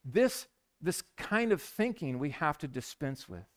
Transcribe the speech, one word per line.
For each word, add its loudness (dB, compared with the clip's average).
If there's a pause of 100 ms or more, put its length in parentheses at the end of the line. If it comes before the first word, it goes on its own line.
This, 4 (320)
this -2 (160)
kind 0
of 2
thinking -2
we 0
have 0
to -4
dispense -6
with. -12